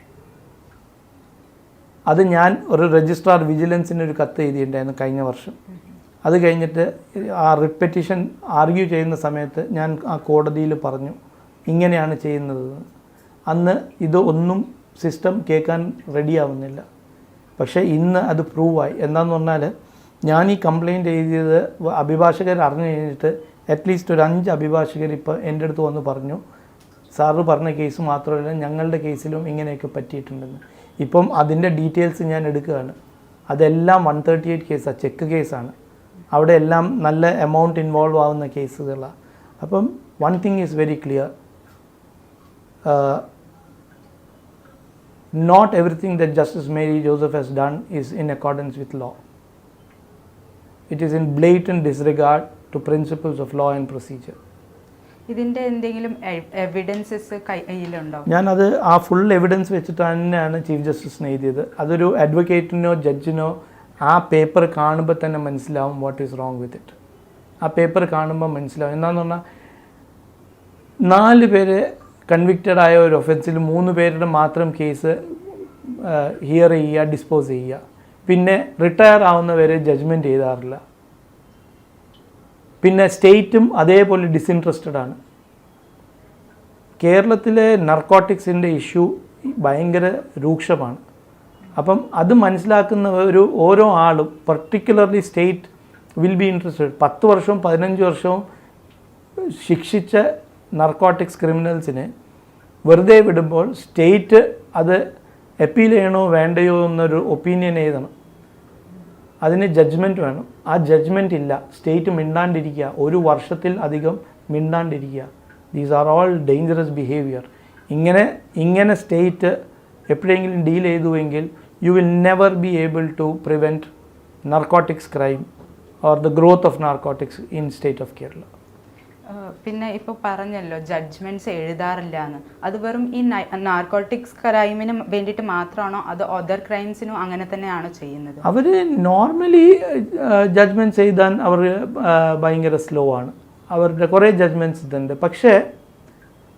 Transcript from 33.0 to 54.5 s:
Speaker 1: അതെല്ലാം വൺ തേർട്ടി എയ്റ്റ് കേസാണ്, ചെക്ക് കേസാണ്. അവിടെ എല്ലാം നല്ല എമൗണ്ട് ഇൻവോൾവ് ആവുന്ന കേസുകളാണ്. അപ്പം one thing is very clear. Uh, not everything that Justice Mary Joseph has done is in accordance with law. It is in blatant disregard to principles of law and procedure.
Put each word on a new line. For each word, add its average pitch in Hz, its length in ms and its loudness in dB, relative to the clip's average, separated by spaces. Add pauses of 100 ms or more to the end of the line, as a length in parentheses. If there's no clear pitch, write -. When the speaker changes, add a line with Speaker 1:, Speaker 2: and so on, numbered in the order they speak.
Speaker 1:
അതെല്ലാം 165 540 4
വൺ 147 240 0
തേർട്ടി 165 200 0
എയ്റ്റ് 165 220 -6
കേസാണ്, 143 320 -6
ചെക്ക് 139 220 -6
കേസാണ്. 147 480 -6 (600)
അവിടെ 156 200 4
എല്ലാം 165 500 2
നല്ല 156 240 2
എമൗണ്ട് 165 540 0
ഇൻവോൾവ് 156 380 0
ആവുന്ന 147 280 0
കേസുകളാണ്. 135 640 -10 (500)
അപ്പം 196 360 -2 (240)
one 165 120 2
thing 196 300 -2
is 151 60 -6
very 151 260 -2 (100)
clear. 135 200 -4 (1600)
Uh, 143 340 0 (2250)
not 190 380 4
everything 175 420 -2
that 160 180 0
Justice 147 340 -2
Mary 151 340 -2
Joseph 147 320 0
has 135 140 -6
done 139 280 -4 (220)
is 131 80 -8 (120)
in 151 180 -4
accordance 143 420 -8
with 139 160 -14
law. 123 180 -12 (1800)
It 151 80 -8
is 156 140 -4
in 156 240 -2
blatant 175 480 2
disregard 147 580 0 (340)
to 139 140 -10
principles 151 480 -4
of 139 160 -8
law 143 220 -2
and 135 120 -8
procedure. 131 500 -16 (880)